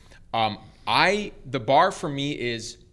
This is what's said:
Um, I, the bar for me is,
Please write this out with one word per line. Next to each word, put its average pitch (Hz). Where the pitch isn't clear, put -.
Um, 110
I, 175
the 131
bar 143
for 180
me 139
is, 117